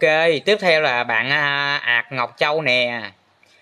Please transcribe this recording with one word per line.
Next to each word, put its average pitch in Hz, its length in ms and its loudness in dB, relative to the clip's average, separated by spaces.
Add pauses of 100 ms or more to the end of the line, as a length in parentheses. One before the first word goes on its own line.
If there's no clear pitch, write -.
(460)
tiếp 208 160 2
theo 160 200 2
là 123 220 0
bạn, 120 260 0
à, 143 540 0
Ạt 120 280 -2
Ngọc 127 260 -6
Châu 156 240 0
nè. 120 500 -2 (500)